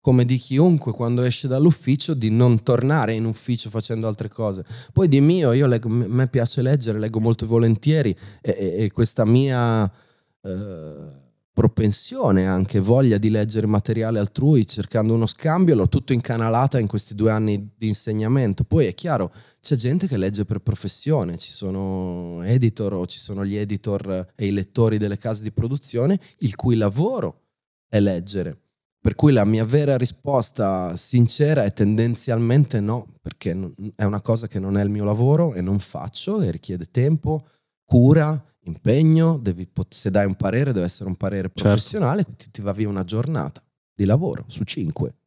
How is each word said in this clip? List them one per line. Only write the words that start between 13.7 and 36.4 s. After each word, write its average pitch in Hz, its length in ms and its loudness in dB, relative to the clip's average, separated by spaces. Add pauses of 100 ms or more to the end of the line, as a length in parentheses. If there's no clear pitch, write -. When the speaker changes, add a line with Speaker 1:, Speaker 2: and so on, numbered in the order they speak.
Speaker 1:
altrui 135 460 2
cercando 110 480 -2
uno 113 120 2
scambio, 160 500 2
l'ho 107 140 2
tutto - 240 0
incanalata 117 680 0
in 107 80 0
questi - 280 -6
due 110 160 2
anni 107 440 -2
di 110 120 -6
insegnamento. 110 760 0
Poi 156 220 2
è 90 80 -4
chiaro, 160 380 -4 (280)
c'è - 160 0
gente 143 320 0
che 135 100 -2
legge 98 280 -2
per 104 140 -4
professione, 101 760 -2
ci - 140 -10
sono 92 960 -6
editor 110 480 0
o 90 120 -4
ci - 140 -10
sono 98 260 -8
gli 101 120 -4
editor 98 760 -6
e 107 120 -6
i 98 40 0
lettori 107 460 0
delle 101 200 -2
case 107 260 -6
di 107 80 -8
produzione 135 680 -2 (220)
il 110 160 -2
cui 120 220 2
lavoro 117 680 -2 (420)
è 107 100 0
leggere. 92 580 -2 (440)
Per - 140 0
cui 147 160 4
la 107 140 4
mia 110 200 2
vera 139 320 2
risposta 110 1000 -2
sincera 131 680 2
è 101 100 0
tendenzialmente 117 1080 2
no, 110 260 -4 (140)
perché - 320 -8
non, 92 200 -8 (220)
è 107 80 -4
una 101 180 -2
cosa 113 260 -2
che 101 120 -6
non 98 180 -2
è 101 60 2
il 101 60 0
mio 104 160 -2
lavoro 131 480 2
e 92 80 -6
non 95 180 0
faccio, 147 640 -6